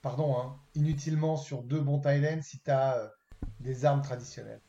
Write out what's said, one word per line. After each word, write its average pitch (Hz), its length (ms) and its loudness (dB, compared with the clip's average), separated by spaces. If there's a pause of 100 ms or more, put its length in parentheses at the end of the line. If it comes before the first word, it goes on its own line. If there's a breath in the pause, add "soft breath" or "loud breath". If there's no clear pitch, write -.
pardon, 135 360 0
hein, 131 180 -6 (180)
inutilement 156 600 2
sur 139 260 -6
deux 139 180 -2
bons 143 180 2
tight 143 260 4
ends 156 180 0
si 139 180 -14
t'as, 135 360 2
euh, 107 120 -2 (520)
des 127 240 -4
armes 143 180 4
traditionnelles. 117 680 -10